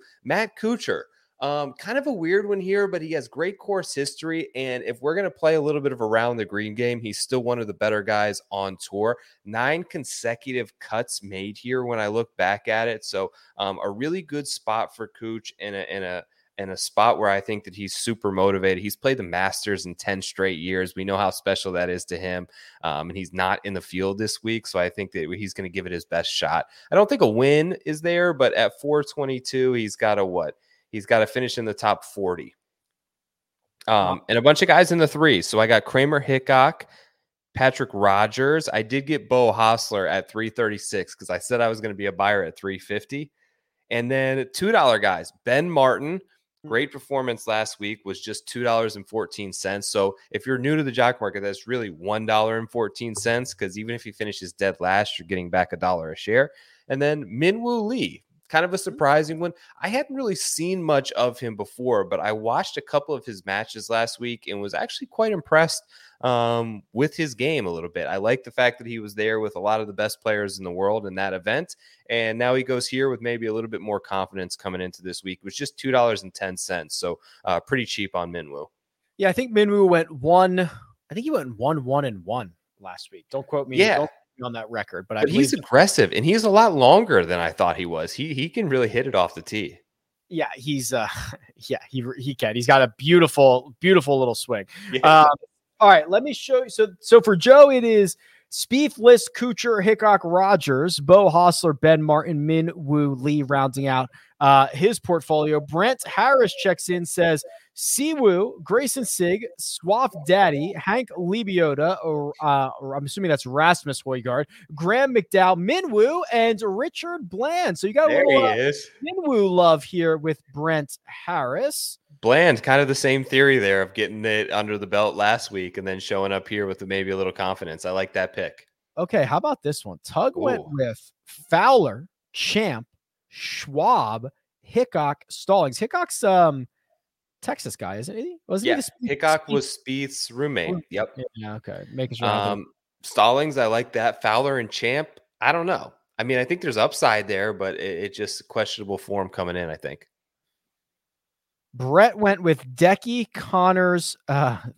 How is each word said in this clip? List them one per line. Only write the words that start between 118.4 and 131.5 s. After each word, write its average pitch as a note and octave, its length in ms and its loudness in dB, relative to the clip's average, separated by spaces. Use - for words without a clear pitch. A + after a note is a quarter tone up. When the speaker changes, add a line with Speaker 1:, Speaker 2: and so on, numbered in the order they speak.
Speaker 1:
he - 0 -
Speaker 2:
uh, - 40 -2
Speaker 1:
is. C#3+ 300 -2
Speaker 2:
Min E4+ 180 -10
Woo C4 300 2
love F3 360 4
here E3 340 -2
with D3+ 220 -4
Brent D3+ 520 -4
Harris. E3+ 920 -6
Speaker 1:
Bland, C3+ 400 6
kind C#3 200 4
of C#3 60 0
the C3+ 60 0
same C3+ 300 0
theory C3+ 340 4
there G2 220 2
of F#2+ 140 -4
getting G#2+ 320 -4
it G#2+ 260 0
under G#2 240 -2
the G2+ 100 -8
belt G2+ 300 0
last G#2 340 0
week F#2 280 -8
and F#2+ 100 -8
then F#2+ 100 -6
showing G2 340 -4
up F#2+ 160 -4
here G#2 180 -4
with F#2+ 200 -8
maybe G2 260 -4
a F#2+ 40 -4
little F#2+ 160 -2
confidence. F#2 540 -6
I F#2 60 -4
like F#2+ 200 -4
that F#2 220 -4
pick. - 320 -10
Speaker 2:
Okay, F3 260 -2
how C3 140 0
about C#4 240 -4
this - 240 -6
one? F2+ 180 -14
Tug B3 320 -2
went C4 240 -2
Speaker 1:
Ooh. D#3+ 100 -16
Speaker 2:
with C3 420 -6
Fowler, F3 840 2